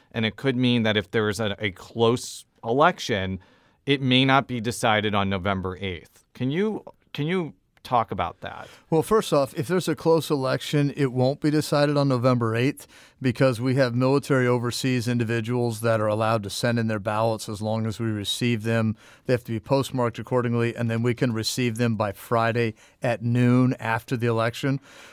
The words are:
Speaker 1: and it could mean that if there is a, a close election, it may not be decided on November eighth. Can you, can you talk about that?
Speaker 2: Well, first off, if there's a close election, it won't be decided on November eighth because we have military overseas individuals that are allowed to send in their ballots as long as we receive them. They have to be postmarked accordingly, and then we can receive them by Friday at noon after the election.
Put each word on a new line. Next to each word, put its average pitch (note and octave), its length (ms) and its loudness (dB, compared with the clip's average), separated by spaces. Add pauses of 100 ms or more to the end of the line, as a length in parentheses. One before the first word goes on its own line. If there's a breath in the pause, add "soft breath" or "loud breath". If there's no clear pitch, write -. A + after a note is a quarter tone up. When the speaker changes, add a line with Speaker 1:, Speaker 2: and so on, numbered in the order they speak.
(120 soft breath)
Speaker 1:
and A2 140 -2
it G#2 100 -4
could C3+ 200 -2
mean B2 260 2
that G#2+ 140 2
if G2+ 140 -2
there G#2+ 180 0
is G#2 120 -2
a, G#2 200 -2
a G#2+ 100 -2
close - 720 -2 (200)
election, A2+ 720 0 (480 soft breath)
it C#3 160 0
may B2+ 220 4
not C3+ 240 4
be B2 120 -6
decided G#2+ 540 0
on G2 160 0
November F#2 500 -2
eighth. F#2 440 -10 (100)
Can B2+ 160 -4
you, G3 320 -2 (320)
can D3 120 -4
you E3+ 280 -4 (300)
talk A#2 260 0
about F2+ 300 -4
that? - 280 -14 (220 loud breath)
Speaker 2:
Well, D#3+ 120 4
first G#3+ 300 0
off, C#3 220 2
if C3+ 140 -4
there's F3 200 -2
a D#3+ 60 0
close E3 340 2
election, C#3 680 0
it C#3 160 0
won't B2+ 280 0
be D3+ 100 0
decided D3 460 2
on C#3+ 120 2
November B2 480 2
eighth B2+ 300 0 (340 loud breath)
because B2+ 400 2
we B2+ 140 0
have B2+ 220 2
military C3 500 2
overseas B2 640 0
individuals A#2 720 -2
that A2+ 200 2
are G#2+ 60 0
allowed A2 380 0
to G2 60 -8
send A#2 280 0
in A2+ 80 0
their A2 140 -2
ballots A2 480 -2
as G#2 120 -8
long A2 240 -2
as A2 140 -4
we A#2 80 -4
receive A2 560 -2
them. A2+ 340 0 (300 loud breath)
They C3 60 0
have A#2+ 120 0
to A#2 80 -10
be A2+ 60 -4
postmarked B2+ 640 -2
accordingly, A#2 560 0
and A#2 120 -2
then A2+ 140 -2
we A#2+ 120 2
can B2 180 -2
receive A2 460 -2
them A#2 180 2
by G#2 160 -2
Friday A#2 640 0 (280 soft breath)
at A#2+ 200 -2
noon B2 580 4
after A2+ 360 -2
the A#2 120 -2
election. A#2 520 -2 (320 loud breath)